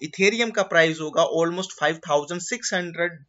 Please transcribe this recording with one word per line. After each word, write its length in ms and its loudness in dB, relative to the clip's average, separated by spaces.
इथेरियम 480 2
का 120 0
प्राइस 380 2
होगा 220 2
almost 420 0
फ़ाइव 160 2
थाउजेंड 340 0
सिक्स 320 -6
हंड्रेड 440 -2